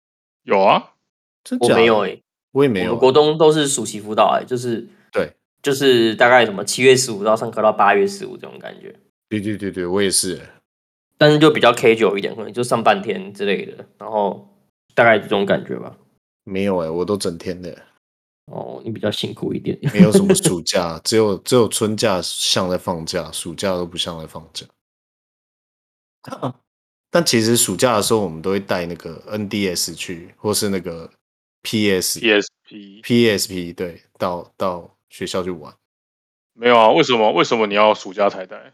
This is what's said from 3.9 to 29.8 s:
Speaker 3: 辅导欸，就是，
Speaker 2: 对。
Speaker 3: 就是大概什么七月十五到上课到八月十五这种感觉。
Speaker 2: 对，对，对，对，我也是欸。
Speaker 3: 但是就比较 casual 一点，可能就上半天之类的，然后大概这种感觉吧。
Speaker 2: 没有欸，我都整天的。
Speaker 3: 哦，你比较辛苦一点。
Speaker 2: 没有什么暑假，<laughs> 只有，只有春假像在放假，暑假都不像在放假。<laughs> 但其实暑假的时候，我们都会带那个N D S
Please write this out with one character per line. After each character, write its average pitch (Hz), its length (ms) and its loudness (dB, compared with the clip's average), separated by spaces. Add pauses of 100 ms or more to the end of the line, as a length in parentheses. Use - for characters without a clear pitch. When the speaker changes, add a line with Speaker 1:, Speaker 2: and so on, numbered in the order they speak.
Speaker 3:
辅 107 140 -10
导 107 260 4
欸， - 60 -12
就 127 100 -6
是， 120 320 -6 (240)
Speaker 2:
对。 87 220 -4 (300)
Speaker 3:
就 143 100 0
是 123 420 4
大 120 140 4
概 123 160 6
什 104 80 -4
么 101 100 -6
七 123 200 -4
月 131 120 8
十 127 160 -2
五 101 120 -8
到 110 120 2
上 117 140 -4
课 107 120 -6
到 107 100 4
八 101 240 4
月 98 100 4
十 101 200 -8
五 92 100 -12
这 - 100 -18
种 65 140 -18
感 50 200 -16
觉。 - 140 -20 (360)
Speaker 2:
对， 107 100 -4
对， 101 180 -4
对， 98 140 -6
对， 90 140 -6
我 95 160 0
也 92 100 2
是 87 240 -2
欸。 73 140 -18 (680)
Speaker 3:
但 151 140 6
是 151 80 4
就 156 100 8
比 113 120 0
较 120 100 8
casual 110 460 4
一 101 40 -4
点， - 140 -8
可 110 80 -10
能 104 80 -12
就 120 100 -6
上 123 220 -2
半 104 180 4
天 98 320 -8
之 104 120 -8
类 98 200 -2
的， - 200 -16 (120)
然 107 140 -14
后 104 360 -2 (460)
大 127 100 4
概 113 140 6
这 98 100 -4
种 101 180 0
感 95 200 0
觉 64 120 -8
吧。 62 180 -16 (480)
Speaker 2:
没 98 220 -4
有 95 140 0
欸， 80 100 -4
我 85 160 -4
都 104 100 -2
整 95 220 -6
天 90 220 -10
的。 87 160 -14 (760)
Speaker 3:
哦， - 320 -12
你 113 80 -10
比 101 80 -10
较 107 100 -4
辛 - 240 -6
苦 - 200 -6
一 - 60 -6
点。 - 200 -8 (140)
Speaker 2:
没 104 80 6
有 107 100 6
什 98 120 4
么 - 120 -2
暑 90 260 -2
假， 82 380 -4
<laughs> - 60 -14
只 113 100 -2
有， 104 220 2
只 - 180 -2
有 113 120 4
春 110 280 -2
假 101 260 0
像 - 480 -4
在 90 80 -2
放 85 280 -6
假， 80 260 -6
暑 82 240 -12
假 98 200 -4
都 90 100 -6
不 85 120 -14
像 85 220 -8
在 80 80 -14
放 80 260 -18
假。 - 140 -14 (1600)
<laughs> 139 300 -10 (560)
但 170 160 0
其 113 160 0
实 113 140 2
暑 107 200 -2
假 120 200 0
的 101 60 2
时 107 120 0
候， 110 60 2
我 98 80 -4
们 80 140 -10
都 95 100 -4
会 98 80 -2
带 95 260 -6
那 87 100 -10
个 80 320 -16
N 107 200 -8
D 101 220 -4
S 87 240 -6